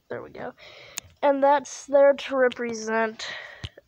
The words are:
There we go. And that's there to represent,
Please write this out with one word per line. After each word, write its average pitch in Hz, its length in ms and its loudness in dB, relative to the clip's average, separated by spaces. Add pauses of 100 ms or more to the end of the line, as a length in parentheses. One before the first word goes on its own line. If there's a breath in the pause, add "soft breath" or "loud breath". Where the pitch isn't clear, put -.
There 120 140 -12
we - 80 -18
go. 247 220 -14 (680 loud breath)
And 277 200 2
that's 277 440 0
there 277 260 6
to 269 240 -6
represent, 226 920 -2 (600 loud breath)